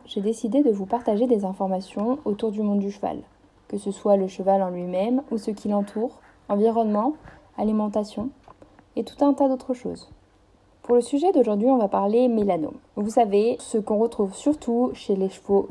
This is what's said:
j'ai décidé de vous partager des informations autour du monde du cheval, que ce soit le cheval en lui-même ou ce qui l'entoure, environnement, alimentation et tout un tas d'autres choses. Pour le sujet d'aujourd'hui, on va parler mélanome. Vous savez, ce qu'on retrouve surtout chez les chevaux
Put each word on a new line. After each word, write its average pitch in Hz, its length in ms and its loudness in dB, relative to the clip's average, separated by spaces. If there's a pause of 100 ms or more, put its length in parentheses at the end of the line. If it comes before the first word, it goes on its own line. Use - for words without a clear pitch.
j'ai - 160 -6
décidé 226 400 0
de 294 80 4
vous 196 160 0
partager 233 400 0
des 220 200 2
informations 196 800 -4
autour 214 260 -2
du 208 100 -6
monde 202 160 0
du 202 140 -2
cheval, - 260 -6 (500)
que 202 120 -8
ce 202 100 -6
soit 202 280 2
le 190 100 0
cheval 196 340 0
en 185 80 -2
lui-même 180 640 -2
ou 233 80 -4
ce 220 100 -6
qui 208 180 -8
l'entoure, 208 520 -2 (280)
environnement, 220 680 2 (440)
alimentation 214 720 -2 (680)
et 233 80 -4
tout - 220 -2
un 285 80 4
tas 277 160 2
d'autres 254 240 -2
choses. 180 380 -10 (720)
Pour 240 100 0
le 240 80 6
sujet 285 300 0
d'aujourd'hui, 220 400 2
on 262 80 4
va 208 80 2
parler 208 400 2
mélanome. 202 500 0 (200)
Vous 208 120 -4
savez, 220 500 2
ce - 200 -4
qu'on 208 180 -2
retrouve 214 380 -2
surtout 247 580 0
chez - 220 -4
les 190 140 -2
chevaux 196 420 0